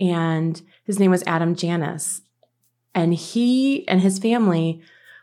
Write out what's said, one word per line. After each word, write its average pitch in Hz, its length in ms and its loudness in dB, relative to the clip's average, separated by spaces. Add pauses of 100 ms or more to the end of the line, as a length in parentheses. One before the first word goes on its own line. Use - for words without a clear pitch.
and 165 600 0 (220)
his 196 160 -2
name 190 100 6
was 180 160 2
Adam 170 300 0
Janis. 170 680 -4 (720)
And 170 180 0
he 254 760 0
and 185 120 2
his 190 200 2
family 175 600 0 (420)